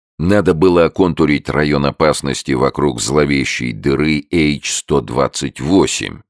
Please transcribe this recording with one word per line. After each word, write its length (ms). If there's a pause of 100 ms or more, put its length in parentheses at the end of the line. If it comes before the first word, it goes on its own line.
(180)
Надо 340
было 340
оконтурить 600
район 380
опасности 680
вокруг 480
зловещей 720
дыры 600
H 400
сто 280
двадцать 600
восемь, 680